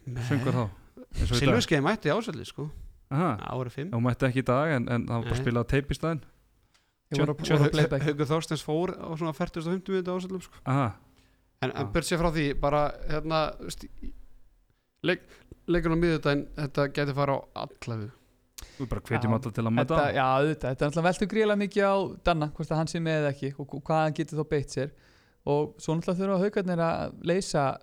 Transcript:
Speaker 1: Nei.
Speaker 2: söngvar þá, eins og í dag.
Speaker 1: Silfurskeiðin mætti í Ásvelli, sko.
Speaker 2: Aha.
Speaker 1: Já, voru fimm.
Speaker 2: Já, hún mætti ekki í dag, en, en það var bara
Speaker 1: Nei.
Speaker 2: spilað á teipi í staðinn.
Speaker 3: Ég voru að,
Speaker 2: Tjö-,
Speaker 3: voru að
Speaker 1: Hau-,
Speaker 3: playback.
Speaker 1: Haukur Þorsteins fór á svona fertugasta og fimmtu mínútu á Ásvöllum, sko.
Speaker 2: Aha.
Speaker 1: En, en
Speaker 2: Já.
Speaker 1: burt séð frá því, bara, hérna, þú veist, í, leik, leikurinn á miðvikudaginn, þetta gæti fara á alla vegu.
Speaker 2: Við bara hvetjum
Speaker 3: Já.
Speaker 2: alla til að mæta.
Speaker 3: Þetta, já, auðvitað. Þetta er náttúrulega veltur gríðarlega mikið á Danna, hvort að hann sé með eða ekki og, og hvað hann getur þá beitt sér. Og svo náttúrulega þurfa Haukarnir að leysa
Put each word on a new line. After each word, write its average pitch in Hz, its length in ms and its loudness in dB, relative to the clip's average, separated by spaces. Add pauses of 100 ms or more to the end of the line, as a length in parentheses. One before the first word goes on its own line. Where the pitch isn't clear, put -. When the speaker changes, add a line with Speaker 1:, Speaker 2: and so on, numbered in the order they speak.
Speaker 1:
Nei. 120 220 -6
Speaker 2:
söngvar 131 280 0
þá, 123 120 0
eins - 560 -8
og - 0 -
í - 80 2
dag. 120 100 4
Speaker 1:
Silfurskeiðin 143 480 4
mætti 202 220 0
í 143 40 4
Ásvelli, 208 320 -4
sko. 143 220 -10 (420)
Speaker 2:
Aha. 151 280 2
Speaker 1:
Já, 50 100 -10 (100)
voru 123 160 -6
fimm. 143 160 -8
Speaker 2:
Já, 160 80 -2
hún 117 80 2
mætti 123 220 2
ekki 127 160 2
í - 20 -16
dag, 147 300 2
en, 120 100 0
en 120 220 -2
það 117 80 -2
var 117 100 -2
bara 117 120 0
Speaker 1:
Nei. 127 40 -2
Speaker 2:
spilað 120 240 2
á - 60 -4
teipi 139 240 0
í - 20 -6
staðinn. 160 240 -2 (880)
Speaker 3:
Ég 143 120 2
voru 147 100 2
að, 147 80 -10
Speaker 2:
Tjö-, 160 140 4
Speaker 3:
voru - 20 8
að 143 80 8
Speaker 1:
Hau-, 156 80 4
Speaker 3:
playback. 151 320 2
Speaker 1:
Haukur 147 240 0
Þorsteins 160 380 0
fór 170 260 0
á - 240 -10
svona 160 160 -2
fertugasta 170 380 -4
og - 20 0
fimmtu 190 220 -2
mínútu 180 180 0
á 180 40 0
Ásvöllum, 185 280 -6
sko. - 240 -20
Speaker 2:
Aha. 135 160 4 (760)
Speaker 1:
En, 131 120 -2
en 143 140 -2
Speaker 2:
Já. - 80 -8
Speaker 1:
burt 165 100 2
séð 165 160 0
frá 170 80 4
því, 156 160 0 (160)
bara, 147 220 4 (260)
hérna, 156 300 0 (180)
þú - 140 -14
veist, - 160 -12
í, - 240 -10 (920)
leik, 180 220 0 (400)
leikurinn 165 320 2
á 170 60 0
miðvikudaginn, 147 500 2
þetta 143 340 -2 (120)
gæti 143 180 0
fara 139 160 2
á - 320 -6
alla - 320 -8
vegu. 107 160 -8 (640)
Speaker 2:
Við 131 160 -6
bara 107 160 -4
hvetjum 117 240 2
Speaker 3:
Já. 113 60 2
Speaker 2:
alla 123 180 -6
til 117 80 0
að 113 80 2
mæta. 131 160 2
Speaker 3:
Þetta, 147 240 2
já, 131 120 2 (120)
auðvitað. 147 320 0
Þetta 131 160 -2
er 147 80 0
náttúrulega 165 160 2
veltur 180 240 0
gríðarlega 208 320 2
mikið 196 240 2
á 196 60 4 (340)
Danna, 151 240 2
hvort 156 160 -6
að 160 140 0
hann 160 100 -6
sé 170 80 -4
með 160 220 0
eða 143 100 0
ekki 139 240 -6
og, 143 160 -10
og 147 160 -10
hvað 156 160 4
hann 151 160 -2
getur 156 160 -8
þá 151 160 -2
beitt 143 240 -2
sér. 139 180 -4 (500)
Og 147 340 0
svo - 160 -2
náttúrulega 175 240 -2
þurfa 190 220 2
Haukarnir 185 420 0
að - 280 0 (100)
leysa 175 400 0 (220)